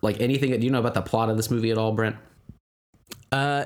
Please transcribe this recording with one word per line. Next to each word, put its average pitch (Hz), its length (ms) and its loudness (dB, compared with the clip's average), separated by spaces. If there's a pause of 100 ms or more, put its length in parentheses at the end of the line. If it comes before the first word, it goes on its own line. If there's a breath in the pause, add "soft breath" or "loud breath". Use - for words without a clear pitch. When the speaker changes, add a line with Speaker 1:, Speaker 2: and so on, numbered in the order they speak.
Speaker 1:
like, 104 200 0
anything 131 300 2
that, 120 100 0
do 120 40 2
you 131 60 2
know 131 80 2
about 120 160 0
the 95 60 0
plot 113 280 0
of 110 80 2
this 110 140 0
movie 113 180 0
at 110 80 0
all, 110 140 0
Brent? 110 240 0 (1160)
Speaker 2:
Uh, 139 340 -2